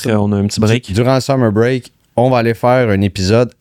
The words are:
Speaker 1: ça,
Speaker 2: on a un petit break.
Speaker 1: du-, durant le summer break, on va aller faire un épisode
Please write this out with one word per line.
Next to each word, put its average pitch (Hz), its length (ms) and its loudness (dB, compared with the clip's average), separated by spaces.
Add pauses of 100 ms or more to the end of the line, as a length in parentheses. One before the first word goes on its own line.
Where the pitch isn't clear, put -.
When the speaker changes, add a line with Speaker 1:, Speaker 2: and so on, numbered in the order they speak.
(120)
Speaker 1:
ça, 107 100 0
Speaker 2:
on 104 100 -2
a 104 60 0
un 101 100 0
petit 107 140 -4
break. 113 260 0
Speaker 1:
du-, 95 60 -8
durant 120 220 0
le 131 60 2
summer 127 300 0
break, 120 400 -2 (240)
on 123 140 0
va 127 80 0
aller 117 160 0
faire 123 360 0
un 98 120 0
épisode 101 600 0